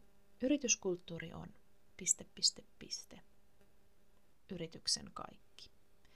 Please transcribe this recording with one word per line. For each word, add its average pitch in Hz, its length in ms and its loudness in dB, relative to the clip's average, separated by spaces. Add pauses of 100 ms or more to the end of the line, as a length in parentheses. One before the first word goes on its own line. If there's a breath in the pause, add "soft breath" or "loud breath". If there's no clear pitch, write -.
(420)
"Yrityskulttuuri 190 920 4
on 165 200 -8 (440)
piste, - 280 4 (100)
piste, - 280 6 (160)
piste. - 420 -8 (1300)
Yrityksen - 640 0
kaikki." - 580 -10 (440 loud breath)